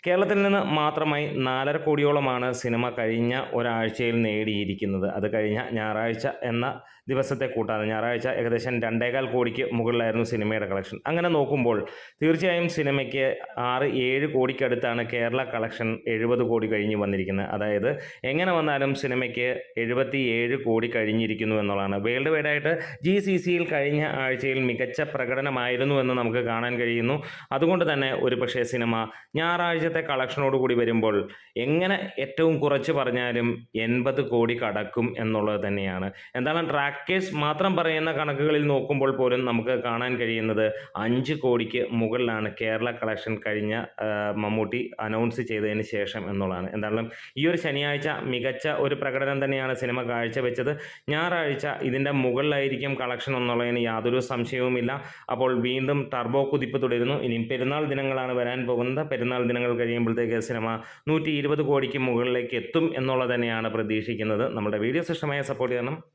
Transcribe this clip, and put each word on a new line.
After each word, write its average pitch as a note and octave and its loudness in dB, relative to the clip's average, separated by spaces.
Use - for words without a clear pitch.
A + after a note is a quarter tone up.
കേരളത്തിൽ F#3+ 4
നിന്ന് G3 4
മാത്രമായി D3+ 2
നാലര C3+ 0
കോടിയോളമാണ് C#3+ 2
സിനിമ A#2+ 0
കഴിഞ്ഞ A#2 2
ഒരാഴ്ചയിൽ A#2 0
നേടിയിരിക്കുന്നത്. G2+ 0
അത് G#2 0
കഴിഞ്ഞ G#2+ 0
ഞായറാഴ്ച A2 -2
എന്ന A#2 0
ദിവസത്തെ C3+ 0
കൂട്ടാതെ, G#2+ 0
ഞായറാഴ്ച A#2 0
ഏകദേശം A#2 0
രണ്ടേകാൽ A#2+ 0
കോടിക്ക് B2 0
മുകളിലായിരുന്നു A#2 2
സിനിമയുടെ G#2+ 0
കളക്ഷൻ. G2 -4
അങ്ങനെ E3+ 0
നോക്കുമ്പോൾ C3+ 2
തീർച്ചയായും E3+ 2
സിനിമയ്ക്ക് C#3 0
ആറ് C3 2
ഏഴ് C#3 2
കോടിക്കടുത്താണ് B2 2
കേരള A#2+ 2
കളക്ഷൻ A2+ -2
എഴുപത് A#2 2
കോടി A2+ 2
കഴിഞ്ഞ് G#2 2
വന്നിരിക്കുന്നത്. G2 0
അതായത്, G#2 2
എങ്ങനെ F3+ 2
വന്നാലും C#3 2
സിനിമയ്ക്ക് B2 0
എഴുപത്തിയേഴ് B2 2
കോടി A2+ 2
കഴിഞ്ഞിരിക്കുന്നു A2 0
എന്നുള്ളതാണ്. G2 0
വേൾഡ് C3+ 0
വൈഡ് D3 0
ആയിട്ട് D3 0
ജി F#3+ 4
സി F#3+ 2
സിയിൽ F3 2
കഴിഞ്ഞ D3 2
ആഴ്ചയിൽ C3 0
മികച്ച B2 -2
പ്രകടനമായിരുന്നു C3 0
എന്ന് B2+ 2
നമുക്ക് A#2 0
കാണാൻ A#2 0
കഴിയുന്നു. A#2 2
അതുകൊണ്ട് E3+ 4
തന്നെ C#3 2
ഒരുപക്ഷേ B2 0
സിനിമ A#2 2
ഞായറാഴ്ചത്തെ E3 0
കളക്ഷനോട് C3+ 0
കൂടി B2+ 2
വരുമ്പോൾ A2 4
എങ്ങനെ F3+ 2
ഏറ്റവും D#3+ 2
കുറച്ച് C#3+ 2
പറഞ്ഞാലും B2 0
എൺപത് B2+ 2
കോടി A#2 4
കടക്കും G#2+ 0
എന്നുള്ളത് G#2+ 2
തന്നെയാണ്. G2 -2
എന്തായാലും D#3+ 0
ട്രാക്കേഴ്സ് D3 -2
മാത്രം D3+ 2
പറയുന്ന D#3+ 0
കണക്കുകളിൽ D3 2
നോക്കുമ്പോൾ C3+ 2
പോലും B2+ 4
നമുക്ക് A#2 2
കാണാൻ A#2+ 0
കഴിയുന്നത് A2 2
അഞ്ച് B2+ 2
കോടിക്ക് A#2+ 2
മുകളിലാണ് A2+ 0
കേരള A2 0
കളക്ഷൻ A2 -2
കഴിഞ്ഞ, G#2+ 0
ആ, A2 0
മമ്മൂട്ടി A2 0
അനൗൺസ് A#2 0
ചെയ്തതിന് G#2+ -2
ശേഷം G2+ -4
എന്നുള്ളതാണ്. F#2 -2
എന്തായാലും G#2+ -2
ഈ C#3+ 0
ഒരു E3+ 0
ശനിയാഴ്ച C#3+ -2
മികച്ച C3 -4
ഒരു C#3 0
പ്രകടനം C3+ -2
തന്നെയാണ് C3+ -2
സിനിമ B2 -2
കാഴ്ചവെച്ചത്. B2 -2
ഞായറാഴ്ച D#3 0
ഇതിൻ്റെ C#3 0
മുകളിലായിരിക്കും C#3 0
കളക്ഷൻ B2 -4
എന്നുള്ളതിന് A#2+ 0
യാതൊരു A#2 0
സംശയവുമില്ല. B2 0
അപ്പോൾ B2+ 2
വീണ്ടും C3+ 0
ടർബോ B2 0
കുതിപ്പ് C3+ 0
തുടരുന്നു. A#2+ 2
ഇനിയും A#2 0
പെരുന്നാൾ C3 0
ദിനങ്ങളാണ് C3 -2
വരാൻ B2 -2
പോകുന്നത്. B2+ 0
പെരുന്നാൾ B2 0
ദിനങ്ങൾ B2 0
കഴിയുമ്പോഴത്തേക്ക് A#2 0
സിനിമ A2+ -2
നൂറ്റി D#3 0
ഇരുപത് D3 0
കോടിക്ക് C3+ 2
മുകളിലേക്ക് B2 0
എത്തും E3 0
എന്നുള്ളത് B2+ 0
തന്നെയാണ് A2+ 0
പ്രതീക്ഷിക്കുന്നത്. A2 0
നമ്മുടെ G#2 -2
വീഡിയോസ് E3 -2
ഇഷ്ടമായ C#3+ -2
സപ്പോർട്ട് B2 -2
ചെയ്യണം. B2+ -4